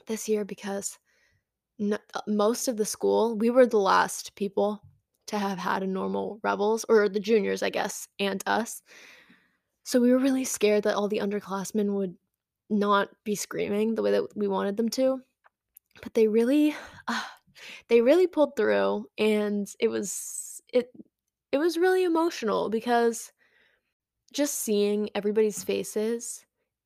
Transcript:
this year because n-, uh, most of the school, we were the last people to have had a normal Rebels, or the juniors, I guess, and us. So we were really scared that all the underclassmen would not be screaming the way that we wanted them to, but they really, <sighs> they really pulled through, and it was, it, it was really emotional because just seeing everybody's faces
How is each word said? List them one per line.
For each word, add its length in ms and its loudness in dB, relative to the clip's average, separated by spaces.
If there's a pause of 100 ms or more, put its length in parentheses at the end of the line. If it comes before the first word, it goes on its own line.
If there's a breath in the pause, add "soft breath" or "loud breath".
this 200 -8
year 160 0
because 560 -10 (800)
n-, 180 -2 (160)
uh, 140 -8
most 400 0
of 80 -2
the 100 -2
school, 520 0
we 120 2
were 160 8
the 120 2
last 580 2
people 460 -2 (460)
to 120 -6
have 180 -4
had 260 -2
a 40 -4
normal 560 -4
Rebels, 460 0
or 200 6
the 100 -4
juniors, 440 0
I 60 0
guess, 380 -6 (120)
and 260 -2
us. 360 -2 (1040 loud breath)
So 160 2
we 120 6
were 80 6
really 240 0
scared 400 0
that 120 0
all 120 -2
the 120 -2
underclassmen 760 -4
would 220 -4 (540)
not 400 2 (140)
be 120 -4
screaming 600 -4
the 60 -4
way 100 0
that 240 -2
we 120 -2
wanted 300 -2
them 120 0
to, 320 0 (800)
but 120 -14
they 140 4
really, 480 4 (320 loud breath)
<sighs> 80 -4 (720 loud breath)
they 140 6
really 260 6
pulled 280 0
through, 520 0 (100)
and 500 0 (120)
it 80 2
was, 760 -8 (100)
it, 180 0 (640)
it 60 0
was 200 0
really 260 2
emotional 640 0
because 640 0 (1040)
just 220 -2
seeing 580 0
everybody's 500 0
faces 840 -6 (400)